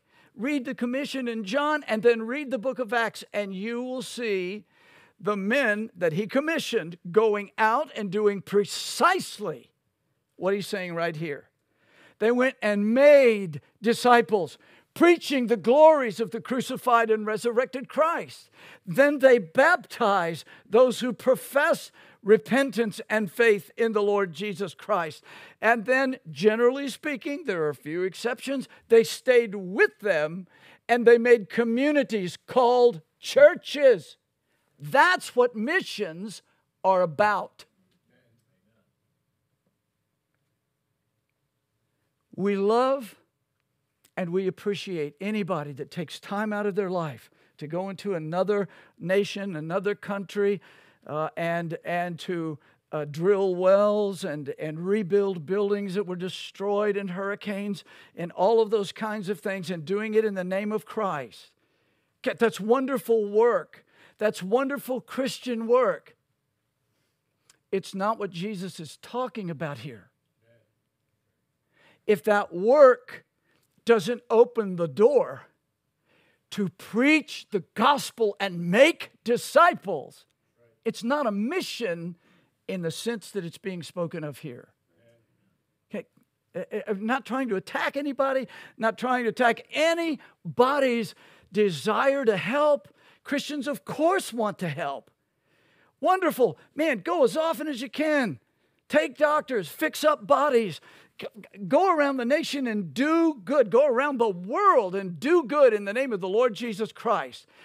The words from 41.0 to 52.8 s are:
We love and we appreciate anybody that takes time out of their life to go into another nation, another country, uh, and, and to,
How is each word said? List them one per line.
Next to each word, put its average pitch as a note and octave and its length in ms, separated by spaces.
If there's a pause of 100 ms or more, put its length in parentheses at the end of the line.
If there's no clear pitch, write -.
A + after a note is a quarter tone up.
We G3 200
love A#3+ 580 (1040)
and F3+ 140
we F#3+ 180
appreciate F3+ 720
anybody F#3 540
that C#3 180
takes - 260
time G#3 340
out G#3 140
of G3 80
their F#3+ 160
life D#3+ 400 (280)
to D3 100
go F3 200
into G3 260
another F3+ 540 (300)
nation, G3 560
another F3+ 400
country, G3+ 640 (460)
uh, D#3 300
and, E3+ 480
and F3 340
to, D#3+ 400 (320)